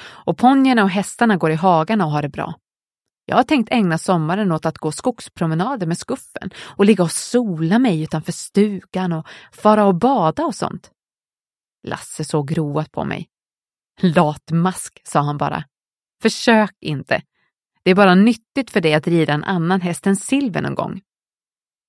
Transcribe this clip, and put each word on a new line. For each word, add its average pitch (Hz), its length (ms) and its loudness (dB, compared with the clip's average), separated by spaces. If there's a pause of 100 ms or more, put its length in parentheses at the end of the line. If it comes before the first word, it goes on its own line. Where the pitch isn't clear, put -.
och - 380 -8
ponjerna 262 440 4
och 196 80 2
hästarna 202 460 0
går 160 140 0
i 156 40 0
hagarna 170 520 2
och 151 60 -2
har 147 100 -2
det 147 60 -6
bra. - 260 -10 (720)
Jag - 80 -2
har 240 80 6
tänkt 269 280 0
ägna 180 260 0
sommaren 185 540 -2
åt 156 140 -4
att 156 120 -4
gå 156 140 -4
skogspromenader 185 960 -4
med 165 120 -4
skuffen - 580 -12
och - 280 -2
ligga 202 200 6
och 165 80 -2
sola 190 640 0
mig 196 240 2
utanför 156 300 -6
stugan 185 800 -2
och 160 140 -8 (260)
fara 214 320 4
och 196 100 4
bada 220 500 0
och 277 100 -4
sånt." - 360 -10 (920)
Lasse - 420 -10
såg 151 340 -4
roat 151 340 -4
på - 120 -8
mig. - 240 -8 (720)
"Latmask", 170 1040 -2
sa - 160 -2
han 147 180 -2
bara. 147 260 -6 (580)
"Försök 220 580 2
inte. - 420 -4 (600)
Det 185 80 2
är 185 40 4
bara 190 200 6
nyttigt 226 560 2
för 170 100 -2
dig 156 140 2
att 147 120 0
rida 160 260 2
en 147 120 -2
annan 180 360 0
häst 175 260 -6
än 196 100 4
Silver 226 460 -2
någon 139 120 -4
gång." - 280 -6 (880)